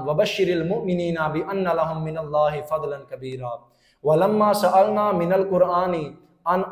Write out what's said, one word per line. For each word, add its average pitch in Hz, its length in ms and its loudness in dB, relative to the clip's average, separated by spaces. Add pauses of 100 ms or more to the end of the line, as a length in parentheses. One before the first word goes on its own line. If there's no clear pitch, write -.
وبشر 180 440 0
المؤمنین 175 680 -2 (140)
بان 180 320 -2
لهم 160 400 0
من 156 140 -6
اللہ 151 500 0
فضلاً 147 300 -4 (100)
کبیرا۔ 127 420 -10 (540)
ولما 202 480 4
سألنا 208 600 4
من 175 200 0
القرآن 180 600 2
ان 165 760 -4